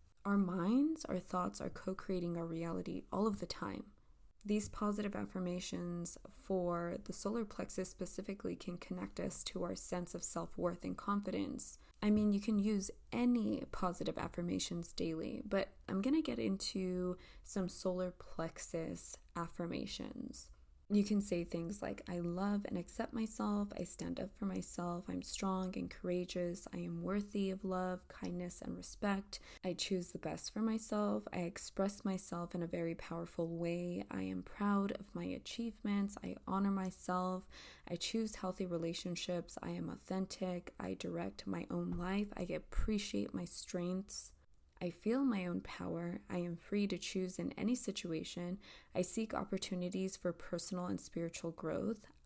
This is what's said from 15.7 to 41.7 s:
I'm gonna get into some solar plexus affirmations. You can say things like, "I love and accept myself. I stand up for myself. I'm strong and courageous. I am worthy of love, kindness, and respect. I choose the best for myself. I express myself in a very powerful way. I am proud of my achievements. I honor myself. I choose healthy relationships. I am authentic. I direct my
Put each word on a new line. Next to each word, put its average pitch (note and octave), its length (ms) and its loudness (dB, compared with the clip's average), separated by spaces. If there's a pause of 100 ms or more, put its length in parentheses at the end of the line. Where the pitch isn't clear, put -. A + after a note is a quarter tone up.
I'm G3 140 2
gonna D4 180 6
get B3 160 0
into F#3 800 2 (260)
some F#3 260 0
solar F3+ 420 0
plexus - 1080 -4 (180)
affirmations. - 1120 -4 (380)
You G3+ 160 6
can G#3 160 4
say F3 240 2
things E3+ 380 -2
like, - 260 -4
"I F3 120 -2
love F#3+ 460 2
and - 120 -2
accept - 340 -2
myself. G#3 640 2
I F3+ 100 -2
stand F3 340 -2
up F#3+ 160 -2
for - 100 -2
myself. F3+ 640 0
I'm F3+ 140 -2
strong F#3 520 2
and F3+ 140 -2
courageous. F3+ 840 0
I - 60 -4
am E3+ 240 -2
worthy G3+ 480 2
of F#3+ 160 -2
love, F#3 420 0
kindness, F3+ 540 -4
and - 160 -4
respect. G3 600 -2 (240)
I F3+ 100 2
choose - 380 0
the - 80 -2
best - 340 -2
for G#3+ 80 -2
myself. G#3+ 720 2
I F#3+ 60 0
express G3 680 0
myself F3+ 480 0
in F3 80 0
a E3 60 0
very E3+ 260 0
powerful E3 540 -2
way. F3 640 0
I F#3+ 100 -2
am F#3+ 220 -2
proud G3+ 480 2
of - 240 -6
my E3+ 100 -4
achievements. G3+ 1000 -2
I F#3 120 -4 (100)
honor G3 240 2
myself. F#3 800 0 (380)
I - 80 -4
choose A3 400 0
healthy F#3 320 -2
relationships. E3+ 960 -2
I E3+ 80 -2
am F3 180 -2
authentic. F#3 920 -2
I F#3 140 0
direct F3 540 -4
my - 240 0